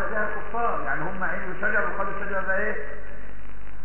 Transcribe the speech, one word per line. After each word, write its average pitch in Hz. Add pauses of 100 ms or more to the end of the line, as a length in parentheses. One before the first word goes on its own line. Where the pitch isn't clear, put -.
(120)
بها 214
الكفار". 226
يعني -
هم 190
عينوا 185
شجر 214
وخدوا 196
الشجر 196
ده 190
إيه؟ 208 (1080)